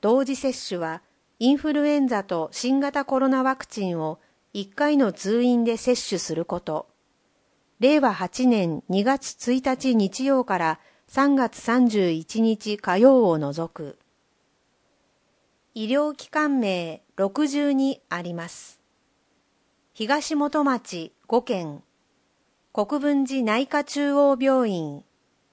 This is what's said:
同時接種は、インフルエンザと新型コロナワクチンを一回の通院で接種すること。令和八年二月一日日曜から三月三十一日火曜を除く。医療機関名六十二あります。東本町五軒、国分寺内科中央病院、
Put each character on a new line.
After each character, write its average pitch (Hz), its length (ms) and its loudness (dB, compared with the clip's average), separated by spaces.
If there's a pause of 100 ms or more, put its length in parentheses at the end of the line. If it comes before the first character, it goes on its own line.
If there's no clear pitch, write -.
同 247 220 2
時 262 120 -4
接 254 340 -6
種 180 100 -6
は、 160 240 -8 (340)
イ 247 140 4
ン 285 80 4
フ 302 140 -2
ル 294 140 2
エ 294 120 2
ン 269 80 2
ザ 214 160 -2
と 170 280 -4
新 262 280 -2
型 277 260 -2
コ 269 140 -2
ロ 269 80 2
ナ 262 160 2
ワ 262 120 0
ク - 120 -14
チ 196 200 -6
ン 170 120 -2
を 156 200 -4 (340)
一 196 180 -8
回 294 260 2
の 233 160 2
通 226 300 0
院 247 200 2
で 226 140 0
接 - 320 -2
種 196 80 -2
す 165 160 -6
る 160 120 -2
こ 175 160 -6
と。 - 260 -6 (920)
令 294 200 6
和 262 120 4
八 185 360 -2
年 185 420 2
二 190 140 0
月 254 500 -2
一 262 80 0
日 262 340 0
日 214 300 0
曜 269 180 2
か 202 140 -2
ら 160 220 -2 (280)
三 277 280 2
月 254 260 -2
三 240 260 4
十 202 220 2
一 165 320 -4
日 214 380 0
火 180 180 0
曜 247 320 8
を 165 80 2
除 156 340 -4
く。 - 280 -14 (1800)
医 220 100 -6
療 285 300 0
機 - 120 -18
関 302 320 0
名 180 440 -4 (140)
六 196 300 0
十 285 240 0
二 269 380 0
あ 175 100 -6
り 175 140 -10
ま 170 160 -10
す。 - 320 -18 (1120)
東 285 420 -2
本 294 280 0
町 233 500 -4 (140)
五 247 160 0
軒、 170 400 -6 (920)
国 208 260 -2
分 277 280 0
寺 262 160 -4
内 226 240 0
科 - 160 -2
中 285 320 -2
央 277 240 4
病 262 280 2
院、 160 360 -6 (500)